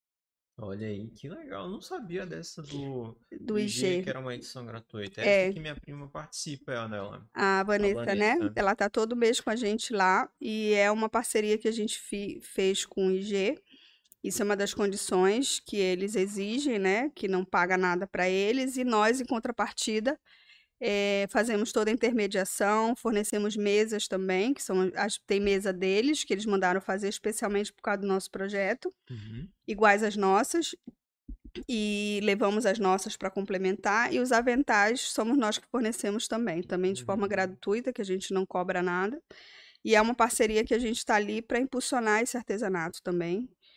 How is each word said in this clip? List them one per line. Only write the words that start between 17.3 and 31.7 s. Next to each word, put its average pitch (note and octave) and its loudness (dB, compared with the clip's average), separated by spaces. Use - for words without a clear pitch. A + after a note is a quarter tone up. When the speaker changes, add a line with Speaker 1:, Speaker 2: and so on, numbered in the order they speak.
Speaker 2:
paga F#3 2
nada F#3 2
pra F#3 0
eles. B3 0
E B3+ 0
nós, A#3 4
em A#3+ -4
contrapartida, A3+ -2
eh, G3+ 0
fazemos A#3 0
toda G#3+ 2
a A3 2
intermediação, G#3+ 0
fornecemos G#3 -2
mesas G#3 2
também, F#3+ 0
que - -4
são F#3 0
as, G3+ -2
tem G3 0
mesa G3 2
deles, G3 2
que - -2
eles G#3 -2
mandaram F#3+ 2
fazer G3 -2
especialmente G#3 -2
por - -20
causa G3+ -2
do G3+ -2
nosso F#3+ 0
projeto, G3 -4
Speaker 1:
Uhum. A2+ -12
Speaker 2:
iguais G#3 4
às G#3 0
nossas. G#3+ 2
E G#3 0